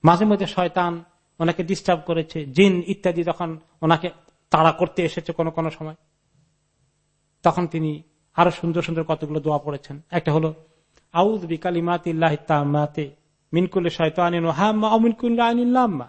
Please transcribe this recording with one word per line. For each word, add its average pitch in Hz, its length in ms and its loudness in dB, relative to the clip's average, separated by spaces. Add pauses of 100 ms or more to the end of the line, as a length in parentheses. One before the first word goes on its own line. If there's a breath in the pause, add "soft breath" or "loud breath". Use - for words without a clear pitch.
মাঝে 175 220 6
মধ্যে 202 200 2
শয়তান 175 580 -4 (360)
ওনাকে 165 240 0
ডিস্টার্ব 175 420 0
করেছে, 160 400 -4
জিন 175 420 4
ইত্যাদি 180 360 -4
যখন 165 360 -6 (220)
ওনাকে 165 280 2 (400)
তাড়া 160 220 6
করতে - 320 -2
এসেছে 165 300 -6
কোনো 165 180 -4
কোনো 160 180 -6
সময়, 156 260 -14 (1500)
তখন 175 240 2
তিনি 156 360 -6 (320)
আরো 170 160 4
সুন্দর 170 300 -4
সুন্দর 165 220 -6
কতগুলো 156 360 -4
দোয়া 147 180 -2
পড়েছেন। 143 440 -10 (100)
একটা 165 220 0
হলো, 156 200 0 (600)
"আউযু 185 340 0
বিকালিমাতিল্লাহি 165 920 -2 (100)
তাম্মাতি 147 600 0 (440)
মিন 180 140 2
কুল্লি 180 220 -2
শাইতানিন 170 540 0
ওয়া 165 100 0
হাম্মা 214 340 0
ওয়া 220 100 4
মিন 233 140 4
কুল্লি 233 300 -2
আইনিন 240 280 2
লাম্মা।" 214 400 0